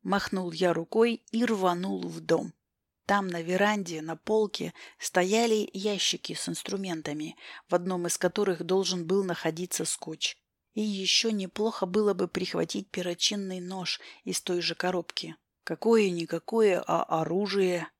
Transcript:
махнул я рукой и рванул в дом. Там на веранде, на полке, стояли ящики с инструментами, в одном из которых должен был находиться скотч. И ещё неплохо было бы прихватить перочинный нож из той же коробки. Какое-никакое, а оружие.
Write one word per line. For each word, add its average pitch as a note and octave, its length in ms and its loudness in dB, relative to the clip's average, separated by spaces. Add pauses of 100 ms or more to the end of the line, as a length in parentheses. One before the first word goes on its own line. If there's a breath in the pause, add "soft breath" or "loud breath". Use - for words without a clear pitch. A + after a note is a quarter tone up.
махнул F#3+ 500 -2
я E3+ 200 2
рукой A3 580 2
и A3+ 140 0
рванул F#3 640 0
в E3 140 -8
дом. E3 320 2 (540)
Там G3+ 220 2
на E3+ 140 -4
веранде, F#3 580 0
на D#3+ 160 -6
полке, G#3 560 0 (260 loud breath)
стояли G#3+ 760 2
ящики G3 640 -2
с - 140 -6
инструментами, E3 880 -4 (320 loud breath)
в - 60 2
одном F3+ 320 2
из E3 100 0
которых F3+ 480 0
должен F3+ 420 0
был F#3+ 180 2
находиться E3+ 600 -4
скотч. - 520 -6 (380)
И G#3+ 60 -2
ещё G3+ 500 2
неплохо G#3+ 540 -2
было G3 300 2
бы F3+ 140 -2
прихватить F3+ 600 -4
перочинный F#3 680 -2
нож F3+ 400 -6 (240 loud breath)
из F#3 160 -4
той F3 220 -2
же E3 120 -2
коробки. E3+ 640 -4 (280)
Какое-никакое, F#3+ 1200 2
а E3+ 160 2 (180)
оружие. F3+ 680 0 (120)